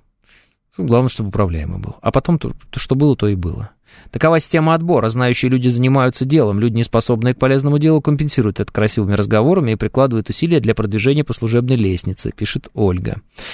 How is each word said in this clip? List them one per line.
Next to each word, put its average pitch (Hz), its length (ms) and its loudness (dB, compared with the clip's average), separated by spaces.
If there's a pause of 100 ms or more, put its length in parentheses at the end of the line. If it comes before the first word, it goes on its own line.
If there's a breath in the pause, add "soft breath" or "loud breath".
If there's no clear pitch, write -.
(760 soft breath)
Ну, 180 80 -4
главное, 123 240 2
чтобы 104 200 -6
управляемый 87 480 -2
был. - 240 -10
А - 100 -2
потом - 280 0
то, - 140 -8 (180)
то, - 80 -6
что - 160 -2
было, 143 200 4
то 107 120 -2
и 101 80 0
было. 87 340 -6 (420 soft breath)
Такова 165 280 2
система 160 340 0
отбора. 160 360 0
Знающие 123 420 0
люди 123 180 2
занимаются 127 560 2
делом. 127 340 2
Люди, 113 160 0
не 117 80 0
способные 120 500 0
к - 60 -8
полезному 135 380 2
делу, 156 240 2
компенсируют 143 580 0
это 104 120 -4
красивыми 104 420 0
разговорами 110 580 2
и 110 40 -2
прикладывают 113 540 0
усилия 165 320 0
для 110 140 0
продвижения 113 480 0
по 123 100 -6
служебной 120 420 0
лестнице, 95 600 -2
пишет - 380 -8
Ольга. 95 480 -2 (320 loud breath)